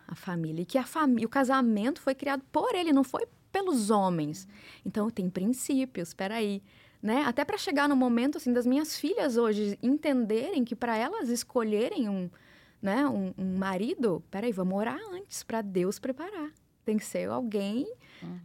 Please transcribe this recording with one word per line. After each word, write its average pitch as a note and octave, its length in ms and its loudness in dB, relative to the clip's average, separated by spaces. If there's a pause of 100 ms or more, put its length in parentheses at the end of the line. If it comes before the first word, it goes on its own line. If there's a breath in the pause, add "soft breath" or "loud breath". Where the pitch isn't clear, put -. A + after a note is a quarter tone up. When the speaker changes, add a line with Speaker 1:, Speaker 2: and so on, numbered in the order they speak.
Speaker 1:
a - 80 -10
família, E3 480 -4
e F3 40 -4
que - 120 0
a B3 60 0
fami-, B3+ 400 2
o A3+ 40 -2
casamento B3 720 2
foi C4+ 140 0
criado C#4 280 -4 (100)
por A#4+ 220 2
ele, F4 180 2
não C4+ 120 6
foi - 220 -4 (260)
pelos D4 380 2
homens. F3+ 560 2 (380 loud breath)
Então, G#3 260 -2
tem G3 200 -2
princípios, B3 840 -2
peraí." G3+ 480 -2 (400 soft breath)
Né? A3+ 220 2
Até C4 200 0
pra G#4 140 -4
chegar C#4+ 300 2
no D4 60 4
momento, B3+ 440 2
assim, B3+ 140 0
das A#3+ 140 2
minhas C4 320 2
filhas D4+ 380 0
hoje G#3+ 460 2
entenderem B3+ 840 2
que A#3 100 -4
pra A#3 220 -2
elas D4 320 -2
escolherem A#3 800 0
um, F#3 200 -2 (540 loud breath)
né, A3+ 240 2
um, G3 320 -2
um F#3 200 -2
marido, G3 720 0
peraí, G#3+ 200 -2
vamos F#3 260 0
orar A3+ 220 -2 (140)
antes F#4+ 320 -12
pra A3+ 180 -4
Deus F#3+ 380 -2
preparar. D4+ 500 -6 (340)
Tem G#3+ 120 0
que G#3+ 80 -2
ser F3+ 240 -4
alguém G#3+ 580 -2 (360 loud breath)
Speaker 2:
Uhum. F3 220 -12